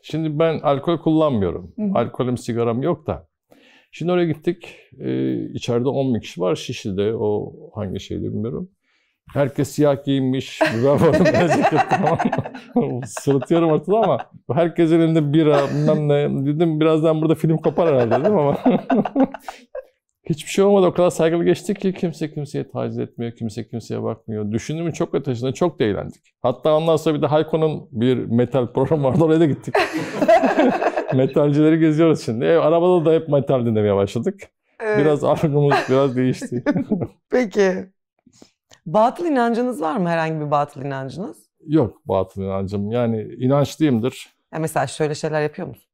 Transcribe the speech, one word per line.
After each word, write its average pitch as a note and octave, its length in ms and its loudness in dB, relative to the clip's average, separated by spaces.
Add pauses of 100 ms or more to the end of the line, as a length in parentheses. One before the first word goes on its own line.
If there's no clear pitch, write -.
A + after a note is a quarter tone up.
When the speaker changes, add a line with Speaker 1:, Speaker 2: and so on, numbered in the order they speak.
Speaker 1:
Şimdi D#3 360 -4
ben E3 220 2
alkol D3 380 0
kullanmıyorum. A2+ 760 0
Speaker 2:
Hı G#3+ 60 -6
hı. G#3 120 -2
Speaker 1:
Alkolüm, A#2+ 440 -2
sigaram A#2 440 -2
yok E3 240 -4
da. E2 200 -6 (680)
Şimdi E3+ 200 -4
oraya F3 140 2
gittik. - 500 -6 (240)
Ee, C3 340 -2 (100)
içeride A#2+ 440 -4
on C3 260 -2
bin G#2+ 60 -2
kişi - 200 -14
var. F3 160 0
Şişli'de, G#2+ 600 -4
o G#2 360 -4 (220)
hangi G2 260 -8
şeydi F#2 220 -8
bilmiyorum. G#2+ 480 -6 (640)
Herkes C#3 360 -2
siyah C#3+ 340 0
giyinmiş. C3 600 -2
<laughs> A#2 180 0
Ben C#3+ 120 4
falan F3 280 4
beyaz D4 320 2
ceket - 240 2
falan. - 380 0 (560)
<laughs> C3+ 320 -2
Sırıtıyorum D#3 640 0
ortada D3+ 280 0
ama E3+ 200 2 (340)
herkes E3 400 2
elinde D#3+ 400 4
bira, D3+ 260 4 (100)
bilmem D3+ 400 0
ne. C#3+ 380 0
Dedim, D#3 340 0
"Birazdan D#3 420 2
burada D#3+ 120 2
film D#3+ 220 0
kopar E3 380 0
herhalde," A#2+ 300 2
dedim G#3 140 2
ama. C#3+ 260 2
<laughs> A#3+ 140 4 (1500)
Hiçbir - 200 -6
şey G3 140 2
olmadı. G3 220 6
O E3 60 2
kadar F3+ 180 2
saygılı E3+ 340 0
geçti F3+ 300 0
ki F#3+ 200 -4
kimse D#3+ 400 -6
kimseye C#3 360 -8
taciz A#2 280 -6
etmiyor, A#2 340 -8
kimse A2+ 360 -10
kimseye A2+ 340 -8
bakmıyor. A2 500 -6
Düşündüğümün D#3 400 -6
çok - 220 -4
ötesinde C3 380 -4
çok E3 280 -2
da - 40 2
eğlendik. G2 380 -4 (200)
Hatta D3+ 340 0
ondan D#3+ 200 2
sonra D#3 200 0
bir C#3 60 -2
de D3+ 40 0
Hayko'nun D#3 680 0
bir B2 240 2
metal A#2+ 560 0
programı C3+ 320 0
vardı. C3+ 200 4
Oraya D#3+ 160 4
da E3+ 60 6
gittik. C3 280 -4 (680)
<laughs> - 680 0
Metalcileri D3 640 4
geziyoruz D#3 460 2
şimdi. A#2+ 200 -4
E, E3 120 4
arabada E3 480 4
da D#3+ 80 4
hep D#3+ 160 0
metal C3+ 380 2
dinlemeye G#2 300 2
başladık. A#2 440 -2 (400)
Speaker 2:
Evet. G#3+ 180 -2
Speaker 1:
Biraz D3 260 2
algımız C#3+ 500 2 (160)
biraz C3+ 260 2
değişti. B2+ 480 -2 (320)
<laughs> - 340 -10
Speaker 2:
Peki. G3+ 420 0 (1120)
Batıl A3 400 0
inancınız B3 560 0
var D#4 140 -2
mı? F3+ 120 0
Herhangi D#3+ 380 -2
bir C#3+ 40 -4
batıl D3 320 -2
inancınız? C#3 540 -8 (300)
Speaker 1:
Yok D3 380 0
batıl F#2+ 380 -2
inancım. G2 480 -4
Yani A#2 320 -2 (160)
inançlıyımdır. C3 880 0 (240)
Speaker 2:
Ya D#3+ 60 -8
mesela D#3 280 -2
şöyle D3+ 280 -4
şeyler D3+ 280 -4
yapıyor D3+ 260 -6
musun? A#2+ 260 -18